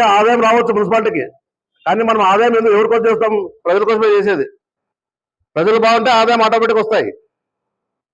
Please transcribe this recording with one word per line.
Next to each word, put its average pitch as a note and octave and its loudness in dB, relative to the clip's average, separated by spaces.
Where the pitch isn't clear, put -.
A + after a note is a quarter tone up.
ఆదాయం A#3 2
రావచ్చు A#3 0
మున్సిపాలిటీకి, G#3 -2
కానీ G3+ -2
మనం C#4+ 0
ఆదాయం A#3 2
ఎందుకు, A3 2
ఎవరి A3+ 0
కోసం A3+ 0
చేస్తాం? A3 -2
ప్రజల F#3+ 0
కోసమే A3 0
చేసేది. G3 -2
ప్రజలు G3+ 0
బాగుంటే A#3 0
ఆదాయం A#3 2
ఆటోమేటిక్ A3+ 0
వస్తాయి. G3 -2